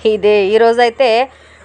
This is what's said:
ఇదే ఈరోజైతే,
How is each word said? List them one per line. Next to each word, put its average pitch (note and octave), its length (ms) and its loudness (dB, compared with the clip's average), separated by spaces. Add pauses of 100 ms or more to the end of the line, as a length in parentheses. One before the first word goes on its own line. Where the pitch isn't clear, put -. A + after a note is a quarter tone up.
ఇదే G#3 400 0
ఈరోజైతే, A#3 800 0 (360)